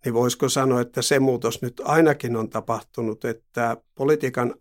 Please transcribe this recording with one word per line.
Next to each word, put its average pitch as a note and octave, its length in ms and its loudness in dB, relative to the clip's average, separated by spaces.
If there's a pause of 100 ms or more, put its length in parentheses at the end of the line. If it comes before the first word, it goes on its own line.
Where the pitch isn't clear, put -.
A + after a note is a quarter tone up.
niin A#2+ 100 -2
voisiko B2 340 2
sanoa, C3 320 2
että A#2+ 220 -4
se C#3+ 160 2
muutos A#2+ 440 0
nyt B2 220 -10
ainakin D3 520 2
on A2 140 -4
tapahtunut, A2+ 760 -6
että A#2 520 -4 (180)
politiikan C3+ 680 0